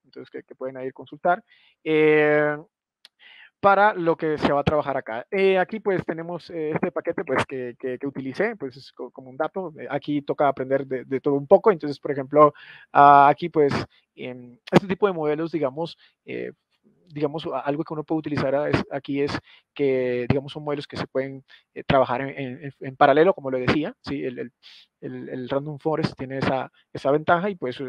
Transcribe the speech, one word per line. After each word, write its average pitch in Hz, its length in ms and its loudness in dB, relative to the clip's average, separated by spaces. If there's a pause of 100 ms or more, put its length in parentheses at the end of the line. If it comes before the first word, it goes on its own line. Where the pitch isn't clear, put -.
Entonces 131 240 -20
que, - 140 -14
que - 120 -20
pueden 131 220 -10
ahí 127 140 -8
consultar. 175 520 -4 (400)
Eh, 151 760 4 (1000)
para 202 340 4
lo 165 220 0
que 156 220 -4
se - 160 0
va 143 80 0
a - 20 -2
trabajar 139 320 0
acá. 117 360 -8
Eh, 190 260 2
aquí 185 240 -2
pues 180 240 -2
tenemos, 165 440 -10
eh, 156 220 -4
este 170 200 -2
paquete 170 340 -6
pues 127 200 -2
que, 123 320 -10
que, 127 200 -6
que 139 100 -8
utilicé, 139 480 -6
pues 135 220 -12
es - 160 -20
co-, 127 180 -14
como 131 180 -20
un 127 60 -20
dato, 156 440 -8
eh, 123 100 -12
aquí 147 320 -4
toca 143 260 0
aprender 135 380 -2
de, 131 180 -6
de 135 160 -4
todo 143 140 0
un 139 140 -2
poco, 196 240 6
entonces 147 280 -4
por 151 120 -6
ejemplo, 143 420 4 (400)
ah, 143 340 10
aquí 165 220 2
pues, 147 240 2 (420)
em, 123 420 -16 (140)
este 190 160 4
tipo 196 200 0
de 185 60 2
modelos, 156 380 -2
digamos, 151 460 -4 (260)
eh, 123 300 -10 (540)
digamos, 151 400 -6
a-, 135 140 -6
algo 143 220 -4
que 165 100 -10
uno 156 100 -8
puede 160 160 -2
utilizar 143 340 -2
a-, 147 160 0
es, 143 220 -2
aquí 139 300 -6
es 143 160 -4 (360)
que, 127 560 -2
digamos, 139 220 -2
son 151 120 -14
modelos 147 220 -8
que 147 120 -14
se 143 100 -8
pueden, 135 360 -8 (300)
eh, - 100 -14
trabajar 131 380 2
en, 135 420 -10
en, 139 160 -12
en 135 160 -12
paralelo, 151 380 6
como 135 160 -6
lo 131 80 -2
decía, 151 440 -2
¿sí? 143 220 -8
El, 127 140 -8
el, 127 160 -12 (480)
el, 131 280 -12
el 127 200 -10
random 143 300 -6
forest 156 380 -4
tiene 135 220 -8
esa, 131 320 -2 (220)
esa - 180 0
ventaja 170 380 2
y, 196 60 -6
pues, 127 340 -8